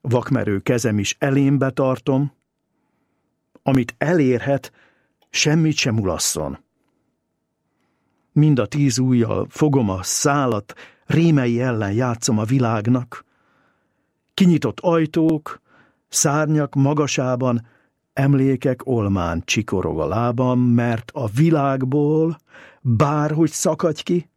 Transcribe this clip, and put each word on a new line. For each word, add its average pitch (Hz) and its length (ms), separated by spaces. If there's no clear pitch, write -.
Vakmerő 113 580
kezem 110 400
is - 200
elémbe 139 500
tartom, 135 640
amit 131 340
elérhet, 139 760
semmit 156 460
sem 113 200
mulasszon. 80 640
Mind 147 280
a 104 60
tíz 135 340
ujjal 117 500
fogom 139 400
a 95 140
szálat, 135 680
rémei 139 560
ellen 110 300
játszom 117 460
a 107 60
világnak. 120 840
Kinyitott 160 460
ajtók, 160 840
szárnyak 151 680
magasában, 131 920
emlékek 135 720
olmán 98 600
csikorog 90 540
a 73 80
lábam, 120 520
mert 120 540
a 127 140
világból, 147 1080
bárhogy 151 680
szakadj 160 500
ki 175 360